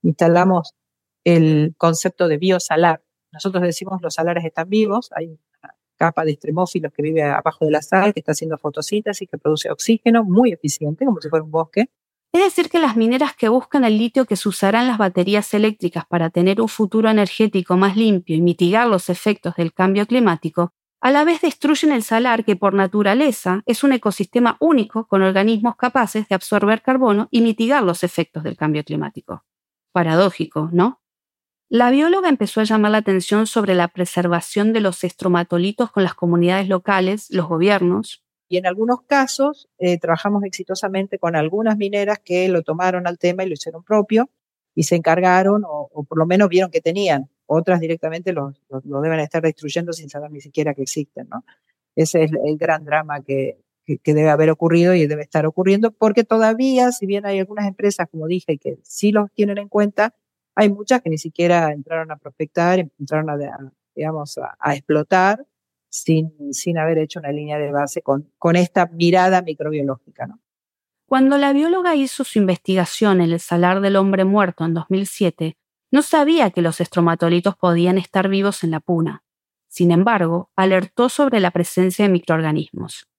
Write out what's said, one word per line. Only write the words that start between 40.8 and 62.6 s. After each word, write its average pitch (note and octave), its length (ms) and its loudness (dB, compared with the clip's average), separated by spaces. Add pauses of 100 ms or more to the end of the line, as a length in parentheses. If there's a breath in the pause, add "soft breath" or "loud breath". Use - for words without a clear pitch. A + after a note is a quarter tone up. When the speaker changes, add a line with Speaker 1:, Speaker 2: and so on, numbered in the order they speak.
Speaker 1:
con E3+ 160 -2
algunas G#3 420 0
mineras G3+ 480 -2
que F3+ 240 0
lo F3 140 0
tomaron F3+ 460 -2
al F3 100 -6
tema F3+ 240 -2
y F#3 60 -4
lo E3 60 -6
hicieron E3 280 -12
propio G#3+ 480 0 (420)
y D#3+ 120 0
se - 100 0
encargaron, F#3 680 2
o, D3 280 -10
o D3 120 -10
por D#3+ 120 -6
lo D#3+ 100 2
menos G3+ 220 4
vieron F3+ 220 2
que D#3+ 100 -2
tenían. E3 480 -2 (180)
Otras E3 340 0
directamente E3 520 -4
lo, C#3 200 -6 (160)
lo, C3 160 -10
lo C#3 160 -6
deben D#3+ 180 -2
estar D#3 240 -4
destruyendo D#3+ 500 -4
sin D#3 160 -14
saber D3 220 -14
ni D3 100 -16
siquiera D3 340 -4
que C#3 80 -8
existen, - 460 -10
¿no? - 160 -16 (520 soft breath)
Ese D#3+ 260 2
es D#3 80 2 (140)
el D3+ 120 -2
gran D#3 280 -2
drama D3 380 -4
que, C3+ 360 -4 (260)
que, C#3+ 140 -6
que D3+ 160 0
debe D3+ 160 4
haber D#3 200 4
ocurrido E3+ 440 2
y D#3 140 2
debe D3+ 140 -6
estar D3+ 220 -2
ocurriendo, G3 460 0
porque A3 320 2
todavía, B3 720 2
si G#3 140 -8
bien G3+ 200 -4
hay G3 140 -2
algunas G#3 260 -6
empresas, G3 420 -6
como D#3+ 200 -8
dije, E3+ 300 -4
que - 260 -10
sí - 260 -2
los G#3 220 0
tienen G3+ 260 -2
en G3+ 100 -14
cuenta, G#3 460 0 (400)
hay G#3 160 4
muchas G#3 320 -2
que E3 80 -6
ni D#3 80 -4
siquiera E3+ 540 0
entraron D#3+ 400 -8
a D3 40 -12
prospectar, E3+ 600 -2